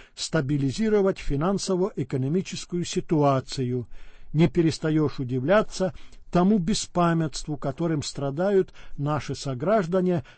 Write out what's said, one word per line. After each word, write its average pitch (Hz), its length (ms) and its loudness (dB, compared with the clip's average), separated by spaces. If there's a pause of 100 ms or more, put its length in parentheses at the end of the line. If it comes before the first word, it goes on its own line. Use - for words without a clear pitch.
(160)
стабилизировать 160 1040 2
финансово-экономическую 175 1700 -2
ситуацию. 135 1040 0 (460)
Не 160 140 6
перестаёшь 156 720 2
удивляться 143 760 0 (380)
тому 190 280 4
беспамятству, 165 960 0
которым 160 480 -2
страдают 175 720 0 (240)
наши 143 380 -2
сограждане, 175 920 0 (120)